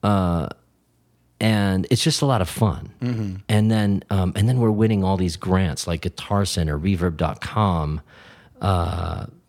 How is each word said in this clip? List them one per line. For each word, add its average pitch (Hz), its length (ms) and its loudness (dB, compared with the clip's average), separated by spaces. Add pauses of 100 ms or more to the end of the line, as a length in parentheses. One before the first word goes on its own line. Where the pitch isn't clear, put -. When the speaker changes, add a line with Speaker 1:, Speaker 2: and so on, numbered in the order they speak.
Speaker 1:
Uh, 90 460 0 (920)
and 101 500 2
it's 120 140 2
just 156 180 0
a 147 40 0
lot 123 160 2
of 87 80 -2
fun. - 500 0
Speaker 2:
Mm-hmm. 110 360 -4 (120)
Speaker 1:
And 107 220 4
then, 104 400 2
um, 92 260 2
and 101 120 2
then 127 100 2
we're 113 120 4
winning 107 340 2
all 95 120 2
these 90 200 -2
grants 92 500 0
like 85 160 -4
Guitar - 420 -2
Center, 78 340 -2
Reverb 87 380 0
dot 80 240 -4
com, 80 640 -2 (580)
uh, 85 680 -2 (220)